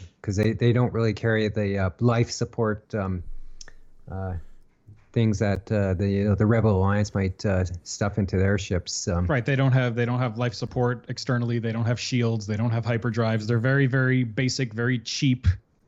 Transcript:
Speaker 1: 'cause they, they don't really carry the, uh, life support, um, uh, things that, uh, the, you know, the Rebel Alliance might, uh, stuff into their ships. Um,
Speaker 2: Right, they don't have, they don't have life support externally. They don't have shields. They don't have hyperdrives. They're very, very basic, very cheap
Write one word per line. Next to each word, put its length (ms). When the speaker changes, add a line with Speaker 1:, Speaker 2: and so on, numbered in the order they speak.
Speaker 1:
'cause 160
they, 160
they 200
don't 200
really 220
carry 340
the, 300
uh, 120
life 300
support, 640
um, 280
uh, 240
things 260
that, 340
uh, 220
the, 120
you 180
know, 100
the 100
Rebel 320
Alliance 380
might, 320
uh, 180
stuff 340
into 180
their 220
ships. 500
Um, 180
Speaker 2:
Right, 200
they 100
don't 160
have, 220
they 100
don't 140
have 180
life 160
support 560
externally. 500
They 140
don't 140
have 120
shields. 480
They 120
don't 120
have 140
hyperdrives. 600
They're 120
very, 280
very 380
basic, 500
very 240
cheap 480